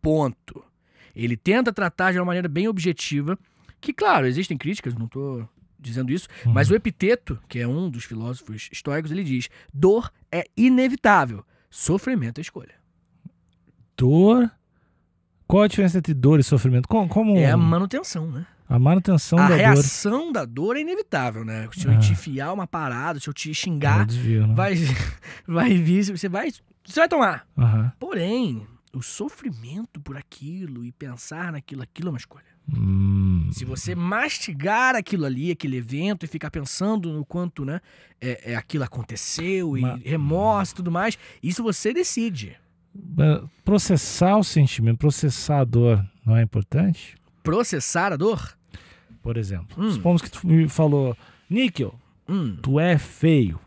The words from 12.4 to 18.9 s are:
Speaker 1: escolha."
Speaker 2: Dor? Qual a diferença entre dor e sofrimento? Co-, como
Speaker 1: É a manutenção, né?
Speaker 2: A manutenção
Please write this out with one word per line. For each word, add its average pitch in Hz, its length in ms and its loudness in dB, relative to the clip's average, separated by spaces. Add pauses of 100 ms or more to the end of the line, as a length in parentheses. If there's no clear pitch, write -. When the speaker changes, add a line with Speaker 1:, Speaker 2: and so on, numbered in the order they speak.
Speaker 1:
escolha." - 320 -16 (1200)
Speaker 2:
Dor? 196 520 6 (1000)
Qual 202 160 6
a 214 40 6
diferença 185 300 2
entre 160 160 0
dor 139 260 6
e 127 40 6
sofrimento? 127 440 4
Co-, 208 200 2
como 214 300 4
Speaker 1:
É 143 140 6
a 123 60 6
manutenção, 170 720 0
né? 143 140 -8 (220)
Speaker 2:
A 120 120 2
manutenção 165 580 4